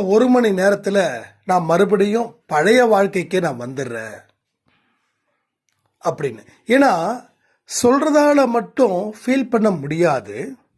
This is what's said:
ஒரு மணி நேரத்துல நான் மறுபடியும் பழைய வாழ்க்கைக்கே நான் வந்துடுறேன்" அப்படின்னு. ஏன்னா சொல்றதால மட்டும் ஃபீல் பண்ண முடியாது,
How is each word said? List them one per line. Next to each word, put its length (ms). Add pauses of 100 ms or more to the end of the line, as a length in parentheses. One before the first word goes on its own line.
ஒரு 200
மணி 260
நேரத்துல 440 (480)
நான் 200
மறுபடியும் 640 (180)
பழைய 380
வாழ்க்கைக்கே 540
நான் 240
வந்துடுறேன்" 560 (1800)
அப்படின்னு. 400 (260)
ஏன்னா 240 (760)
சொல்றதால 800
மட்டும் 500 (180)
ஃபீல் 360
பண்ண 220
முடியாது, 640 (400)